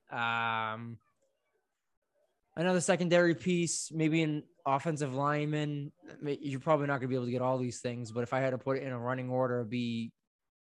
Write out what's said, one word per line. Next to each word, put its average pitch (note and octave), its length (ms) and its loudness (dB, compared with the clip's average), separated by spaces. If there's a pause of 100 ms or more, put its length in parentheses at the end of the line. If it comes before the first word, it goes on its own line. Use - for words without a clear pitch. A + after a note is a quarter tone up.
(100)
Um, A#2 880 -2 (1600)
another F3+ 280 2
secondary F3 520 4
piece, E3+ 560 0
maybe D#3+ 320 2
an D3+ 200 0 (240)
offensive C#3 480 0
lineman. D3 800 0 (180)
I - 120 -16
mean, C#3+ 200 -2
you're C3+ 180 -4
probably D3 280 4
not C#3 100 0
gonna B2+ 100 -4
be B2+ 60 0
able B2 100 0
to B2 60 -2
get B2 100 0
all B2+ 160 2
these B2 240 -4
things, A#2+ 320 -6
but A#2+ 100 -2
if A#2+ 120 -4
I C3 60 0
had C3+ 100 2
to B2+ 80 -2
put C3+ 180 -2
it C3+ 60 -4
in C3 100 -6
a B2 60 -6
running B2+ 320 -4
order, B2+ 300 0
it'd A2 100 -6
be A#2 420 -2 (480)